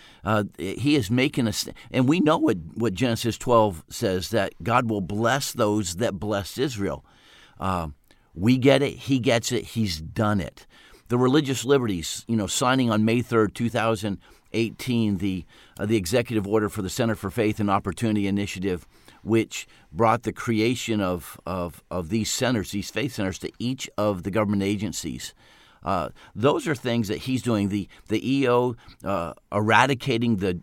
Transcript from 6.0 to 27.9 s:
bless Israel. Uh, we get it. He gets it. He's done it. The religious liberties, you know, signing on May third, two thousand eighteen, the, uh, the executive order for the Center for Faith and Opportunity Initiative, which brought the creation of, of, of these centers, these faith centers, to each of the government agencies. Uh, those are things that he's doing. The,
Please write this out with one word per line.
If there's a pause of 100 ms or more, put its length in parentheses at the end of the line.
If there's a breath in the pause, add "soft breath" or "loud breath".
bless
Israel. (520 soft breath)
Uh, (460 soft breath)
we
get
it.
He
gets
it.
He's
done
it. (420 loud breath)
The
religious
liberties,
you
know,
signing
on
May
third,
two
thousand (340 soft breath)
eighteen,
the, (320 loud breath)
uh,
the
executive
order
for
the
Center
for
Faith
and
Opportunity
Initiative, (360 soft breath)
which (240 soft breath)
brought
the
creation
of,
of,
of
these
centers,
these
faith
centers,
to
each
of
the
government
agencies. (500 soft breath)
Uh, (240 loud breath)
those
are
things
that
he's
doing.
The, (200 loud breath)